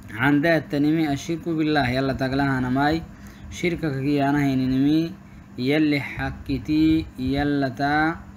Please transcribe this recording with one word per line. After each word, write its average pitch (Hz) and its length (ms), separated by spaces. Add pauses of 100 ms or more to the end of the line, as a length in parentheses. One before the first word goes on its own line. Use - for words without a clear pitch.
(160)
عند 143 300
التنمي 151 640
الشرك 156 320
بالله 151 480
يلا 131 240
تقلها 135 420
أنا 127 140
ماي 147 320 (480)
شرك 165 320
كاكي 139 400
أنا 143 160
هينمي 139 720 (480)
يلي 147 400
حكتي 151 1040 (160)
يلا 139 480
تا 151 480 (200)